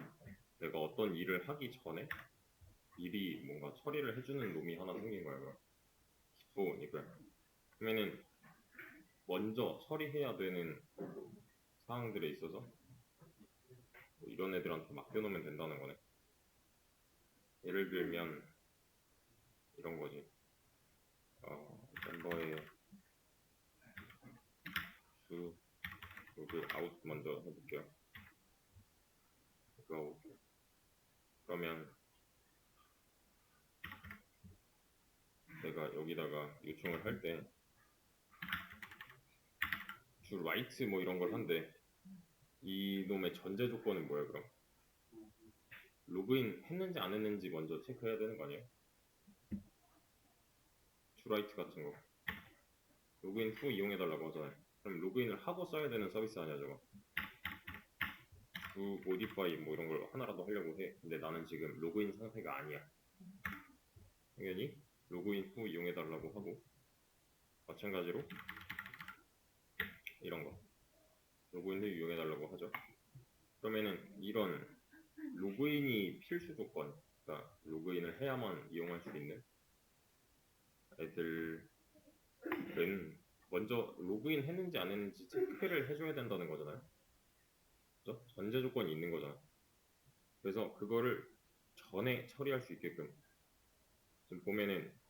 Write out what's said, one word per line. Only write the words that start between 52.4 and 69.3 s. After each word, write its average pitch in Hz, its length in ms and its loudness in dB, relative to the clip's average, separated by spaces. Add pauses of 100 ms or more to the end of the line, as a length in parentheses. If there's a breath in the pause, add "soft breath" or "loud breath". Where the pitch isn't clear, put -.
로그인 110 340 2
후 143 140 0
이용해달라고 92 580 2
하잖아요. 76 240 -4 (300)
그럼 95 180 -4
로그인을 98 440 2
하고 180 200 -2
써야 151 240 0
되는 107 200 2
서비스 107 300 0
아니야, 78 180 -2
저거? 69 240 -6 (1900)
주 98 60 -6 (260)
모디파이 92 520 4
뭐 78 160 0
이런 80 160 0
걸 78 220 2
하나라도 104 340 -2
하려고 92 340 0
해. 92 220 -2
근데 82 160 -2
나는 80 280 0
지금 80 340 -2
로그인 95 380 4
상태가 104 400 -2
아니야. 73 220 -4 (1600)
당연히 95 400 -2 (340)
로그인 95 460 2
후 113 120 -2
이용해달라고 82 640 0
하고, - 340 -6 (1040)
마찬가지로 92 560 2 (2000)